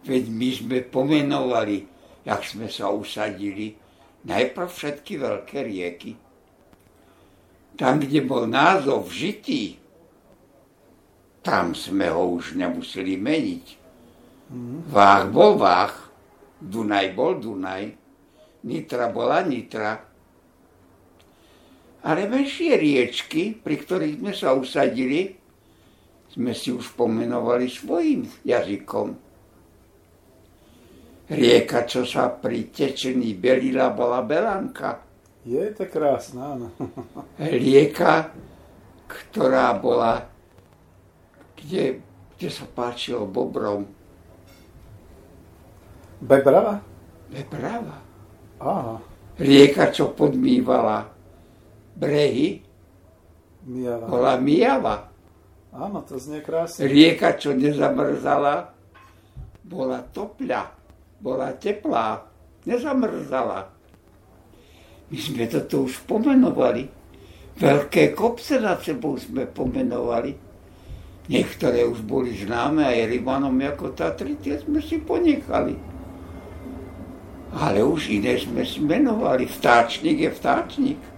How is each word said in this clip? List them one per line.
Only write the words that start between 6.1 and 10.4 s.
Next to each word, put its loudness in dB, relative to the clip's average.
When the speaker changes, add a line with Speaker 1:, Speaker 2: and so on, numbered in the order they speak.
Speaker 1:
Tam, 2
kde 2
bol -2
názov 2
Žitý, -6